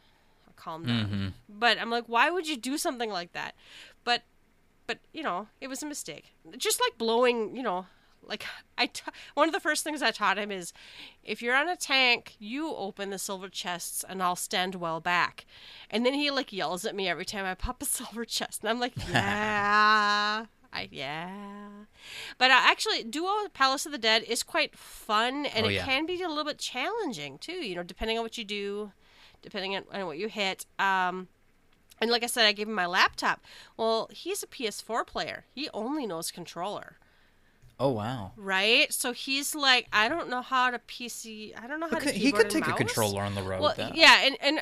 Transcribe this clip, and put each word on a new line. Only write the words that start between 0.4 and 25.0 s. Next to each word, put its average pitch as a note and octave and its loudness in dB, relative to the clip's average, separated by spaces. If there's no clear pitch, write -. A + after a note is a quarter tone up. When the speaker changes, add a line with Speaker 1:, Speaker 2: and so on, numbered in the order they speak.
Speaker 1:
Calm E3 -10
down. A#2 0
Speaker 2:
Mm-hmm. G2 -2
Speaker 1:
But G#3 2
I'm A3 -4
like, A#3 -2
"Why A#3 4
would E4+ -2
you D#4 -2
do B3+ -4
something B3 -2
like F3 -8
that?" - -8
But, A#3+ 0
but, A3+ -6
you D4+ -10
know, G3+ -4
it C4 -10
was C4 -8
a D4+ -6
mistake. - -12
Just - 0
like B4 0
blowing, A#3 2
you C4 -6
know, F#3 -2
like, - -8
I - 2
t-, - -8
one D4+ 6
of D4+ -6
the F#4+ 2
first D4+ 0
things D4+ -4
I E4 2
taught F#3+ 2
him G#3 -4
is, F#3 -8
"If - -8
you're A#3+ 2
on D4 2
a F4+ -2
tank, C4 2
you C4+ -6
open G3 -6
the G3 -6
silver F#3+ -8
chests - -6
and F#3+ -4
I'll F3+ 2
stand F#3+ 0
well E3 -2
back." F3 2
And A#3 2
then C4 4
he, D4 2
like, C4 -2
yells F3 -2
at G#3+ -4
me F#3+ 0
every E3+ -2
time G3 -6
I F#3 -4
pop - -6
a C#4+ -6
<laughs> - 0
silver A#3 -8
chest. - -6
And G#3 -2
I'm A#3+ 2
like, B3 -2
Speaker 2:
<laughs> - -8
Speaker 1:
"Yeah, G#3 4
I, F#3 -6
yeah." G3 -8
But, B3+ 6
uh, B3 10
actually, E4+ 4
duo F4+ -2
Palace C4+ 2
of D#4 -10
the D4 -6
Dead A3 4
is A3+ -2
quite - -2
fun, B3 0